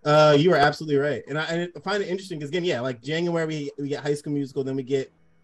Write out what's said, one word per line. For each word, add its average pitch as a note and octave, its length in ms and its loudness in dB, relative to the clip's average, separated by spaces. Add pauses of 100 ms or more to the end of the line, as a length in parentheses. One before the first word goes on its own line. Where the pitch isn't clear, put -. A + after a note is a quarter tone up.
uh, D3+ 340 6
you F3 140 6
are D#3 40 6
absolutely D3 420 2
right. C#3+ 300 -2
And C#3 100 -6
I, D#3 80 -4
and F3 300 -4
I D3 40 -14
find G3+ 220 -4
it D#3+ 60 -6
interesting F3+ 320 -6
'cause, C#3+ 80 -8
again, E3+ 160 -4
yeah, D3+ 160 -2
like, B2 220 -6
January, E3 440 -2
we, D3+ 300 -6
we C#3+ 120 -6
get C#3 160 -6
High D3 100 0
School D3 180 -6
Musical, C#3 320 -4
then C3+ 120 -4
we C3+ 80 -4
get C3+ 280 -2 (320)